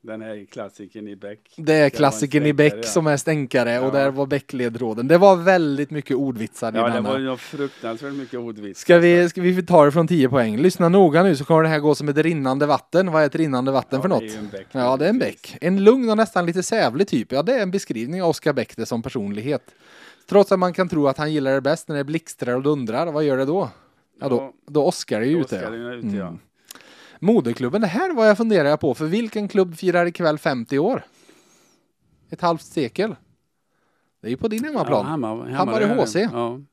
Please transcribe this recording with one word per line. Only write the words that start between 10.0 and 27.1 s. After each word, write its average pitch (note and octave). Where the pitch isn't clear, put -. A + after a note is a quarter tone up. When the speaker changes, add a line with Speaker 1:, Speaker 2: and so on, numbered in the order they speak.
Speaker 2:
tio D3
poäng? A#2
Lyssna F3+
noga F3
nu F#3
så C#3+
kommer D#3+
det D#3+
här D#3
gå D3
som D3+
ett C#3+
rinnande D3
vatten. E3
Vad D#3
är D3
ett C#3+
rinnande C3+
vatten C3
Speaker 1:
Ja, C3+
Speaker 2:
för F3+
Speaker 1:
det F#3+
är A#2
Speaker 2:
något? G#2+
Speaker 1:
ju A2
en G#2
Beck, G2
Speaker 2:
Ja, C3
det D3
är -
en A#3
Speaker 1:
naturligtvis. -
Speaker 2:
Beck. -
En F#3+
lugn A#3+
och G#3
nästan F#3+
lite F3
sävlig E3+
typ. A2+
Ja, C3+
det A3+
är A#3+
en F#3
beskrivning D3+
av E3+
Oscar D3+
Beck B2
det A2+
som A#2
personlighet. A2+
Trots G3
att F#3+
man F3+
kan F3+
tro D3+
att C3+
han D3+
gillar C3+
det C3+
bäst C#3+
när D3+
det C#3+
blixtrar C#3
och C3
dundrar. C#3
Vad D3+
gör C#3
det C3+
då? D#3
Ja, C#3+
då, B2+
Speaker 1:
Ja. C3+
Speaker 2:
då D3
Oscar B2+
är A2+
ju C#3+
Speaker 1:
Då E3+
Speaker 2:
ute. B2+
Speaker 1:
Oscar G#2+
är A#2+
ute, A#2
ja. F#2+
Speaker 2:
Mm. E2+